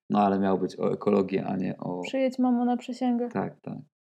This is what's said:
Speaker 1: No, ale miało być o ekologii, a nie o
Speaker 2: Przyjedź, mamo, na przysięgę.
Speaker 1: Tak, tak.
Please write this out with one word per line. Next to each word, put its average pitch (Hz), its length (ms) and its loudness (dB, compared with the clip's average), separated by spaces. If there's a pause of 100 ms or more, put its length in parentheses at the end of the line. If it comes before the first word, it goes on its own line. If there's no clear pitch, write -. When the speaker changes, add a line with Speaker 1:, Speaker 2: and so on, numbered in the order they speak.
(100)
Speaker 1:
No, 104 100 4
ale 98 180 4
miało 95 200 2
być 92 200 -4
o 95 140 0
ekologii, 98 460 2
a 98 180 -4
nie 95 220 -2
o 90 220 -6
Speaker 2:
Przyjedź, 262 380 -2
mamo, 247 260 2
na 240 120 2
przysięgę. 240 520 -2
Speaker 1:
Tak, 190 320 -4
tak. - 180 -10 (360)